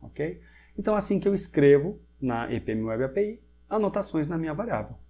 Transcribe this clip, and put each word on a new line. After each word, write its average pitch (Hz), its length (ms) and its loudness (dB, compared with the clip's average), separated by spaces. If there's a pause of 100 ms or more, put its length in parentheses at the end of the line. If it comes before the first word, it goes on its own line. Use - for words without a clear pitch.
ok? 165 400 -8 (380)
Então 214 180 0
assim 202 240 0
que - 80 0
eu 202 60 4
escrevo 147 680 4 (180)
na 120 320 -4
E 117 80 -2
P - 140 -4
M 110 120 -2
Web 113 200 -2
A 135 60 -2
P 208 220 -2
I, 233 80 -18 (280)
anotações 196 580 -2
na 165 120 -4
minha 160 160 -4
variável. 143 420 -6 (140)